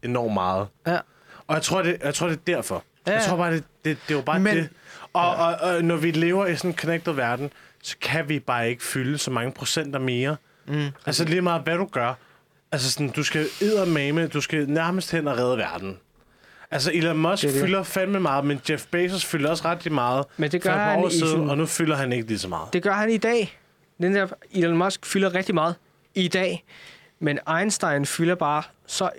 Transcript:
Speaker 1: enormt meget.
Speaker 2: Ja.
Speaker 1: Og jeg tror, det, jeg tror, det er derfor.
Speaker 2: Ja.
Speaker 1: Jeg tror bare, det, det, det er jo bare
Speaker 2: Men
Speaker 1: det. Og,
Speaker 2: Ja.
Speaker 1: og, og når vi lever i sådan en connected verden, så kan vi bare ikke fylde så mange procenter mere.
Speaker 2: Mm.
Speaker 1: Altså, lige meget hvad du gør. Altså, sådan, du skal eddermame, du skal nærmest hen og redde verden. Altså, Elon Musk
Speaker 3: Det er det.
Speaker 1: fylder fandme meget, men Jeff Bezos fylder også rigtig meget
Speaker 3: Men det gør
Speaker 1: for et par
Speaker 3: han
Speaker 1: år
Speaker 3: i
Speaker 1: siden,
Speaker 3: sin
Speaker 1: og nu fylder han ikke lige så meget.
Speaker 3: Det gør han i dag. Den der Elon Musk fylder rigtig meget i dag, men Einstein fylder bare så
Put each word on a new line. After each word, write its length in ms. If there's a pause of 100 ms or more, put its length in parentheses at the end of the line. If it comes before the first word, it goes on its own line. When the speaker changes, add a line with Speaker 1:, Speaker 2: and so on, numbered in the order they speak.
Speaker 1:
enormt 300
meget. 340 (200)
Speaker 2:
Ja. 100 (500)
Speaker 1:
Og 80
jeg 60
tror, 200
det, 220
jeg 100
tror, 140
det 80
er 40 (160)
derfor. 280 (240)
Speaker 2:
Ja. 40
Speaker 1:
Jeg 120
tror 140
bare, 160
det, 100 (220)
det, 120 (100)
det 60
er 40
jo 60
bare 160
Speaker 2:
Men 180
Speaker 1:
det. 120 (440)
Og, 100
Speaker 2:
Ja. 60 (380)
Speaker 1:
og, 80
og 80
når 120
vi 160
lever 340
i 100
sådan 160
en 60
connected 360
verden, 360 (340)
så 180
kan 280
vi 100
bare 300
ikke 140
fylde 340
så 140
mange 200
procenter 480
mere. 360 (320)
Speaker 2:
Mm. 200 (180)
Speaker 1:
Altså, 200
lige 160
meget 200
hvad 160
du 80
gør. 280 (580)
Altså, 200
sådan, 180
du 140
skal 240 (140)
eddermame, 680
du 140
skal 280
nærmest 420
hen 160
og 100
redde 200
verden. 400 (760)
Altså, 220
Elon 240
Musk 240
Speaker 3:
Det 80
er 40
det. 80
Speaker 1:
fylder 220
fandme 360
meget, 260
men 240
Jeff 220
Bezos 340
fylder 240
også 220
rigtig 200
meget 340 (120)
Speaker 3:
Men 140
det 100
gør 100
Speaker 1:
for 60
et 60
par 80
Speaker 3:
han 120
Speaker 1:
år 40
Speaker 3:
i 40
Speaker 1:
siden, 160
Speaker 3:
sin 220
Speaker 1:
og 80
nu 80
fylder 300
han 180
ikke 140
lige 120
så 80
meget. 260
Speaker 3:
Det 100
gør 100
han 160
i 80
dag. 420 (420)
Den 140
der 120 (260)
Elon 240
Musk 280
fylder 300
rigtig 200
meget 200 (400)
i 120
dag, 380 (540)
men 200 (200)
Einstein 460
fylder 300
bare 280 (240)
så 320